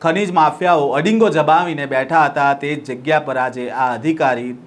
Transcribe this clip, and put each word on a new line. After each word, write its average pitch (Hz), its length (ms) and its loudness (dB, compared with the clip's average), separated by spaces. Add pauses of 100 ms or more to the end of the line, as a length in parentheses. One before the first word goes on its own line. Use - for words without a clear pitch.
ખનીજ 180 300 0
માફિયાઓ 160 580 2
અડિંગો 202 400 2
જમાવીને 156 560 2
બેઠા 135 400 2
હતા, 139 280 2
તે 143 220 -4
જ 147 100 -8
જગ્યા 135 340 -2
પર 139 180 -4
આજે 127 320 -4
આ 127 240 -2
અધિકારી 127 600 -2 (100)